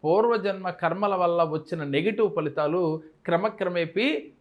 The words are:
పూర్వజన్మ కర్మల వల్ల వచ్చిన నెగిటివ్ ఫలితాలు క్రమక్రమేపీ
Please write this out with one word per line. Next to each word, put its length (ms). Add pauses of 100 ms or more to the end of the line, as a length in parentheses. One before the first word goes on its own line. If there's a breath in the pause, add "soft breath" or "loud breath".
పూర్వజన్మ 640
కర్మల 440
వల్ల 280
వచ్చిన 420
నెగిటివ్ 520
ఫలితాలు 680 (220 loud breath)
క్రమక్రమేపీ 1040 (120)